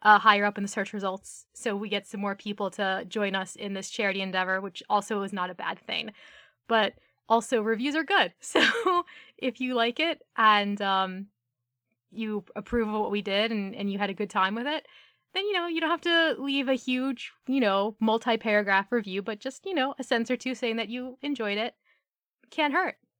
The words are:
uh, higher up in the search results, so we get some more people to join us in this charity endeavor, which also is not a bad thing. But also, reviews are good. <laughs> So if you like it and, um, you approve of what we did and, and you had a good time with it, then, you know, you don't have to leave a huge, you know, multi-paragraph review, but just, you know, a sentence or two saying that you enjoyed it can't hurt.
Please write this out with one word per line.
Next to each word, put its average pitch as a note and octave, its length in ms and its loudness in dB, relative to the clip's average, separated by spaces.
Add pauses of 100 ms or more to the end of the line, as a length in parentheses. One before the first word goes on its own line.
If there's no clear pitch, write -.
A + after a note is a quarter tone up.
uh, G#3 160 10
higher G#3 260 6
up G#3 140 0
in G3+ 60 -2
the G3+ 40 -4
search G3+ 240 -4
results, G3 640 -8
so G#3 220 -4
we G#3 120 -6
get G3+ 200 -2
some G3 120 -8
more G3+ 140 -2
people G3+ 380 -4
to F#3+ 360 -2
join G3 280 0
us F#3+ 180 -6
in G3+ 180 -8
this F#3+ 160 -8
charity G3 320 -2
endeavor, F#3 400 -2
which G3 300 -10
also G#3 320 0
is G3 100 -6
not F#3 160 -4
a F3+ 60 -10
bad F3+ 240 -6
thing. - 340 -8 (560)
But A3 260 2 (340)
also, A3+ 340 2
reviews A3+ 320 0
are D#4 100 0
good. F4 320 2
<laughs> - 40 -20
So F4+ 640 2 (340)
if B3+ 220 -4
you B3+ 140 -4
like A#3 260 0
it D#4+ 220 -2 (140)
and, G#3 460 4
um, F#3+ 440 0 (840)
you G#3+ 340 -6 (120)
approve A3 320 -2
of G#3+ 120 -2
what G3+ 100 -2
we G#3 120 -2
did G3+ 300 0
and, G3 220 -4
and G3+ 160 -4
you G3 80 -4
had G3 120 -2
a F#3+ 40 -6
good G#3 160 -6
time G3 240 2
with A#3+ 120 -4
it, D4+ 200 -4 (480)
then, G4 120 -2
you G#4 80 -2
know, F4 120 0
you E4 140 -4
don't D#4+ 80 0
have E4 140 0
to E4 360 4
leave C#4 300 -2
a C4+ 60 4
huge, B3+ 580 -2 (140)
you C4+ 140 2
know, G3+ 400 2
multi-paragraph A3 920 2
review, G3+ 300 -2
but G#3 180 -8
just, - 240 -10
you F#4+ 80 -6
know, C#4+ 260 0
a B3+ 60 -8
sentence A#3 260 0
or B3+ 60 0
two B3+ 180 -4
saying A3+ 220 -4
that A3 140 -4
you B3 320 -8
enjoyed A3+ 360 -2
it A3+ 160 -4 (760)
can't D4 240 0
hurt. F4+ 220 0 (240)